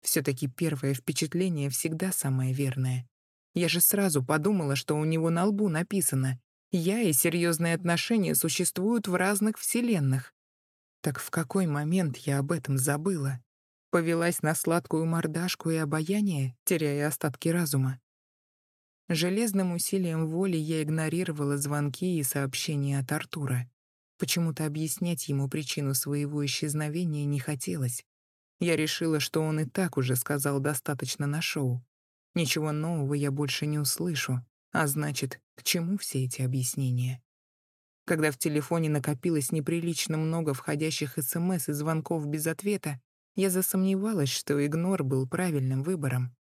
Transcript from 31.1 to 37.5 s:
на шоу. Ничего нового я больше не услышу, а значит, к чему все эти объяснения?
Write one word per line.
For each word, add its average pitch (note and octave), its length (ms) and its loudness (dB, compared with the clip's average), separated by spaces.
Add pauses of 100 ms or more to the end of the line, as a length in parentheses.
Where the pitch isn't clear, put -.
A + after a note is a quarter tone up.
на D3 140 0
шоу. B2+ 420 -2 (520)
Ничего D#3 380 0
нового D3+ 420 0
я C#3+ 160 0
больше C#3+ 360 -2
не D3+ 120 0
услышу, C#3 640 -2 (280)
а D#3+ 140 2
значит, C#3+ 540 -4 (140)
к - 80 -20
чему F3 340 0
все C3 280 -2
эти B2+ 180 -4
объяснения? B2+ 800 0 (840)